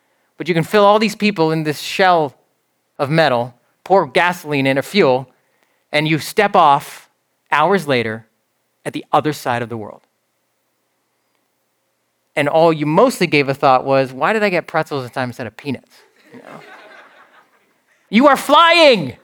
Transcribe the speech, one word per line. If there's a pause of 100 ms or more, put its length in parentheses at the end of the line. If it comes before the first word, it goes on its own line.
(360)
but
you
can
fill
all
these
people
in
this
shell (640)
of
metal, (300)
pour
gasoline
in
or
fuel, (600)
and
you
step
off (440)
hours
later (580)
at
the
other
side
of
the
world. (2250)
And
all
you
mostly
gave
a
thought
was,
"Why
did
I
get
pretzels
this
time
instead
of
peanuts?" (340)
You
know? (1500)
You
are
flying.